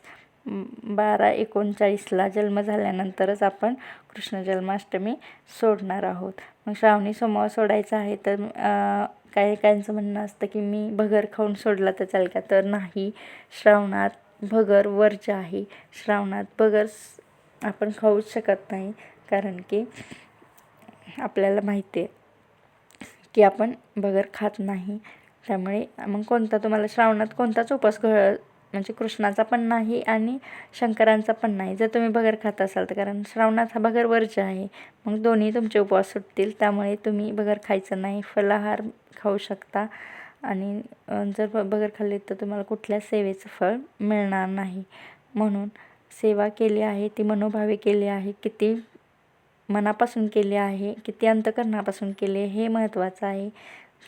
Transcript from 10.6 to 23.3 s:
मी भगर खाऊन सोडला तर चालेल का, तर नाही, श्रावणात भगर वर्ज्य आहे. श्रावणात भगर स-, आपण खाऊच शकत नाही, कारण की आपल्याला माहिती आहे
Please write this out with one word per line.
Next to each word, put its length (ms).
मी 300
भगर 420
खाऊन 220
सोडला 360
तर 140
चालेल 240
का, 120
तर 140
नाही, 460
श्रावणात 480
भगर 360
वर्ज्य 460
आहे. 320
श्रावणात 400
भगर 280
स-, 340
आपण 360
खाऊच 360
शकत 380
नाही, 200
कारण 260
की 280
आपल्याला 460
माहिती 360
आहे 80